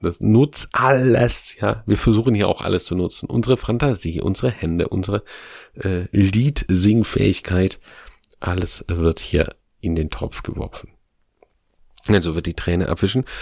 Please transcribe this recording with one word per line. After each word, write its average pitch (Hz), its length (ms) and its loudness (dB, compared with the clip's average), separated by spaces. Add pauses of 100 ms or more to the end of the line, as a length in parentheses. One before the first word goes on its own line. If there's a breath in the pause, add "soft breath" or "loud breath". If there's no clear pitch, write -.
Das - 200 -4
nutzt 120 520 2
alles, 127 880 2
ja. 110 260 -4
Wir 107 120 2
versuchen 113 360 2
hier 101 140 2
auch - 140 -2
alles 92 240 -2
zu - 80 -4
nutzen. 90 340 -4
Unsere 120 300 0
Fantasie, 117 640 -2
unsere 107 280 0
Hände, 85 380 -2
unsere, 98 340 -2 (520 loud breath)
äh, 92 380 -4
Liedsingfähigkeit, 101 1700 2 (640 loud breath)
alles 90 480 -4
wird 82 320 0
hier - 340 -2 (260)
in 82 140 -2
den 78 160 -2
Topf - 320 -8
geworfen. - 500 -10 (1160)
Also 85 280 2
wird 85 100 -4
die 85 80 -4
Träne 87 340 -2
abwischen 101 360 0 (180 loud breath)